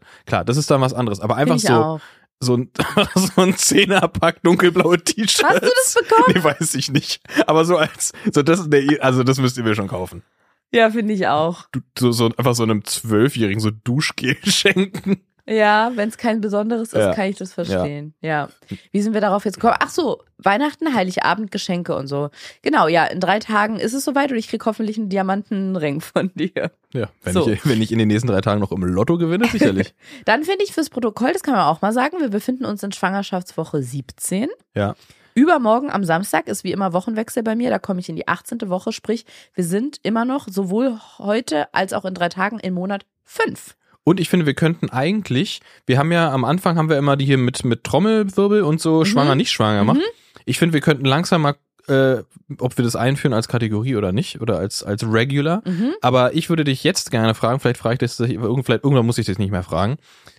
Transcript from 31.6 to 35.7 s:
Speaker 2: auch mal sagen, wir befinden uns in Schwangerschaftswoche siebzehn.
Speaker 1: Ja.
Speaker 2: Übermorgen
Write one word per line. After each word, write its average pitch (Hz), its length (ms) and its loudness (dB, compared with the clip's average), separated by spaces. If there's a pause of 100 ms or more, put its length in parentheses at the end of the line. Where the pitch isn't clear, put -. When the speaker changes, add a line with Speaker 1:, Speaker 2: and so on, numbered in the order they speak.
Speaker 2:
auch 156 160 0
mal 208 120 0
sagen, 277 260 -2
wir 277 100 -2
befinden 240 360 -4
uns 208 160 -6
in 202 100 -8
Schwangerschaftswoche 180 920 -4
siebzehn. 143 640 -6 (240)
Speaker 1:
Ja. 101 220 -2 (400)
Speaker 2:
Übermorgen 262 560 4